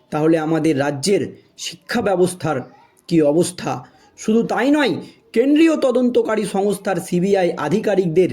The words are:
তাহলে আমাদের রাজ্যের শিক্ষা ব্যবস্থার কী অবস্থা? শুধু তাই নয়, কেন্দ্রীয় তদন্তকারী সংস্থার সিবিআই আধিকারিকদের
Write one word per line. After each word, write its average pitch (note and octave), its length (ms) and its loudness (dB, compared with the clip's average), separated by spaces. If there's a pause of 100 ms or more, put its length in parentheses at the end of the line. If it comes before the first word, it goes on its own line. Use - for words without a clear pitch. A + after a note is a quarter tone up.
(120)
তাহলে D#3+ 280 0
আমাদের D#3 400 0
রাজ্যের C#3+ 580 -2 (220)
শিক্ষা - 440 -8
ব্যবস্থার F3+ 580 -2 (480)
কী E3 120 2
অবস্থা? D3 640 0 (340)
শুধু A3 240 0
তাই G#3 280 -2
নয়, C#4+ 240 2 (380)
কেন্দ্রীয় D4 440 4
তদন্তকারী A#3+ 680 0
সংস্থার G3 520 -2
সিবিআই F3+ 560 0
আধিকারিকদের F3+ 800 0